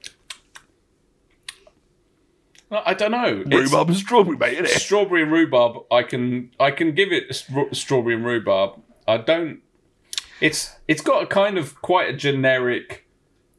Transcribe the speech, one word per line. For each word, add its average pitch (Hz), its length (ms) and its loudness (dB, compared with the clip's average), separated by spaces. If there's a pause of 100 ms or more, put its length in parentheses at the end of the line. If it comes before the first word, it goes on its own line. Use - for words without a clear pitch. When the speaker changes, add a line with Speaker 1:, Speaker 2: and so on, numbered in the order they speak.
(2750)
Speaker 1:
I, 208 160 -4
I 185 80 0
don't 208 160 -2
know. 220 360 -2
It's 143 80 2
Speaker 2:
Rhubarb 139 340 4
and 170 80 2
strawberry, 196 420 2
mate, 123 160 0
isn't 170 120 -2
it? - 40 0 (100)
Speaker 1:
strawberry 190 420 2
and 151 100 0
rhubarb. 147 580 2
I 120 120 6
can, 123 560 -4
I 135 120 4
can 160 240 0
give 190 180 2
it 151 160 0
s-, - 220 -12
ru-, 139 240 -2
strawberry 120 400 -2
and 113 100 -4
rhubarb. 117 560 0 (260)
I 113 120 2
don't. 160 420 -2 (800)
It's, - 340 -2 (140)
it's 156 140 0
got 240 200 0
a 170 40 -6
kind 202 320 0
of 143 240 -8
quite 180 260 0
a 131 80 -6
generic 131 920 -2 (520)